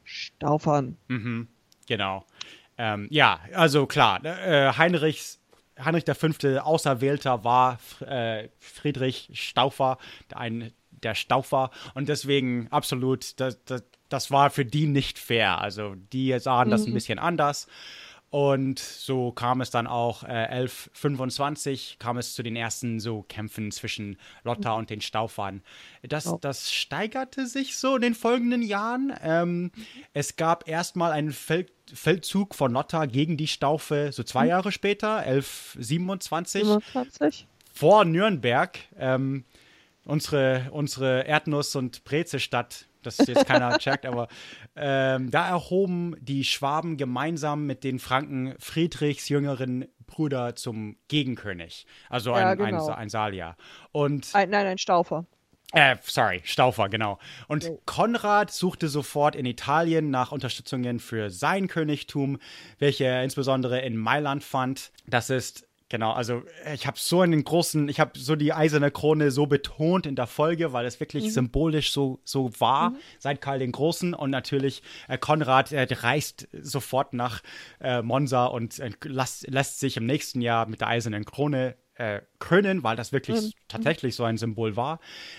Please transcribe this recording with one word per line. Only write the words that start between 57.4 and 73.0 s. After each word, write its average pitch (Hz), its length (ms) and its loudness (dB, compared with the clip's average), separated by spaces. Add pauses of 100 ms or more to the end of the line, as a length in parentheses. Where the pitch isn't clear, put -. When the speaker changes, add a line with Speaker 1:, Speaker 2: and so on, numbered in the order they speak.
Speaker 2:
Und 156 160 -2
Speaker 1:
Jo. 165 220 -8
Speaker 2:
Konrad 208 640 2
suchte 175 380 -2
sofort 147 480 0
in 131 100 -4
Italien 156 640 2
nach 127 220 0
Unterstützungen 123 680 -4
für 107 300 -4
sein 170 380 0
Königtum, 143 680 -2 (400)
welche 139 260 2
er 127 200 2
insbesondere 131 560 0
in 120 160 -4
Mailand 139 480 0
fand. 131 480 -4 (140)
Das 120 240 0
ist, - 360 -4 (220)
genau, 110 240 0
also, 120 300 -2 (240)
äh, 151 80 -6
ich 135 120 -8
hab 135 120 -4
so 180 240 4
einen 160 200 6
großen, 156 460 2
ich 147 120 0
hab 143 180 0
so 135 180 0
die 147 160 2
eiserne 151 380 4
Krone 151 400 4
so 143 160 2
betont 156 580 0
in 139 100 -6
der 123 120 -2
Folge, 156 480 0
weil 120 100 0
es 123 160 -6
wirklich 147 240 -4
Speaker 1:
Mhm. 107 60 0
Speaker 2:
symbolisch 147 640 2
so, 135 300 0
so 131 280 -2 (100)
war, 139 300 4
Speaker 1:
Mhm. 262 60 -6 (220)